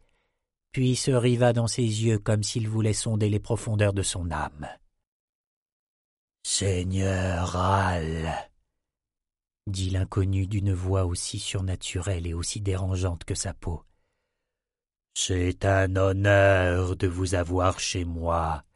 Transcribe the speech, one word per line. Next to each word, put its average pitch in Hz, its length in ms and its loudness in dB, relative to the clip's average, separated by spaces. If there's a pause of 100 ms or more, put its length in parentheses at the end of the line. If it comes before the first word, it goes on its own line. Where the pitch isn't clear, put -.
(720)
puis 127 240 2
se - 160 0
riva 120 420 4
dans 117 140 2
ses 123 160 0
yeux 110 340 2
comme 107 240 0
s'il 107 260 -2
voulait 110 260 0
sonder 107 360 0
les 104 100 2
profondeurs 104 540 0
de 98 80 0
son 87 300 -4
âme. « 76 360 -8 (1800)
Seigneur 92 1120 -2
Al », 85 960 -2 (1160)
dit 95 240 -4
l'inconnu 95 560 0
d'une 98 260 0
voix 92 320 0
aussi 90 320 -4
surnaturelle 92 880 -4
et 85 80 -4
aussi 87 280 -4
dérangeante 92 640 -2
que 98 100 -4
sa 90 180 -4
peau. « - 300 -8 (1300)
C'est 90 520 -2
un 95 300 2
honneur 95 1000 4
de 101 120 0
vous 90 280 -2
avoir 90 440 0
chez - 260 -4
moi, 82 580 -2 (120)